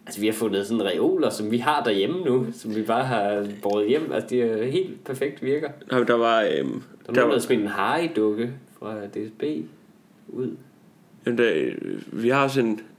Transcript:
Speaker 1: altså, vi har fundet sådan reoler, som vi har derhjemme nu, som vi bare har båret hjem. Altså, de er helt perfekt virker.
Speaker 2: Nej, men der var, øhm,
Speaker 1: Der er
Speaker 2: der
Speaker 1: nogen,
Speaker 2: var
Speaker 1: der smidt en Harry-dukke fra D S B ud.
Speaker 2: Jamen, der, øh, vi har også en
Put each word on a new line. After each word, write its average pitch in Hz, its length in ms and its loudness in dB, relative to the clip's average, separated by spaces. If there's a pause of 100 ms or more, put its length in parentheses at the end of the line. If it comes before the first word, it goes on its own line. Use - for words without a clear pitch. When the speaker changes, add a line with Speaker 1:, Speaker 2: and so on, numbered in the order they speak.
Speaker 1:
altså, - 140 -10
vi 104 60 0
har 110 80 2
fundet 101 320 0
sådan 110 180 0
reoler, 131 460 2
som 107 200 -4
vi 117 80 2
har 143 240 2
derhjemme 120 420 0
nu, 127 280 2
som 110 240 -8
vi 110 60 -2
bare 113 220 0
har 104 420 0 (160)
båret 104 260 2
hjem. 151 240 0
Altså, 113 180 -2
de 123 120 2
er 113 280 0
helt 185 340 -4
perfekt 135 400 -6
virker. 143 240 0 (220)
Speaker 2:
Nej, 127 100 2
men 117 80 2
der 120 60 6
var, 117 280 4
øhm, 92 100 2
Speaker 1:
Der 76 80 2
er - 20 0 (440)
Speaker 2:
der - 60 -8
Speaker 1:
nogen, 123 160 6
Speaker 2:
var 143 60 4
Speaker 1:
der 120 60 2
smidt 113 200 2
en 101 80 0
Harry-dukke 110 840 0 (280)
fra 107 160 -8 (120)
D 101 80 -14 (140)
S - 100 -14
B - 40 -4 (840)
ud. 123 280 -6 (720)
Speaker 2:
Jamen, 120 120 0
der, 117 160 6
øh, 65 200 0 (380)
vi 113 160 0
har 139 140 4
også 135 180 2
en 110 200 0 (180)